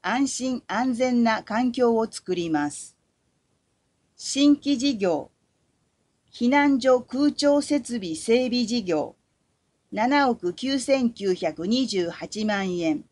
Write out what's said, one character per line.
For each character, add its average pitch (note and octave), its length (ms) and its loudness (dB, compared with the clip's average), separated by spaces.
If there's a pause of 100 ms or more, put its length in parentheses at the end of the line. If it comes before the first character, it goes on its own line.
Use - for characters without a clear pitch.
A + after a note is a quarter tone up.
安 B3+ 280 -2
心 B3+ 400 -6
安 A#3+ 260 -2
全 A#3+ 300 2
な A3 180 0
環 A#3+ 300 -2
境 A#3+ 240 2
を A3 120 0
作 - 280 -6
り E3+ 140 -4
ま D3 200 0
す。 - 260 -18 (1160)
新 C#4+ 400 4
規 C#4+ 240 -2
事 C4+ 180 0
業、 F3 360 -2 (1000)
避 A#3+ 160 0
難 C#4 320 4
所 B3+ 200 4
空 C#4+ 320 0
調 C#4+ 280 2
設 C#4 340 -4
備 F#3 200 -6
整 A#3+ 320 2
備 A#3+ 200 0
事 A3+ 180 -4
業、 D#3 320 -4 (760)
七 B3+ 380 2
億 F3 240 -2
九 C4 260 -4
千 C4 320 0
九 G3 240 -2
百 E3 320 -4
二 B3 200 0
十 F3+ 240 -2
八 G3+ 340 -8
万 F#3+ 340 -2
円。 D#3+ 340 -2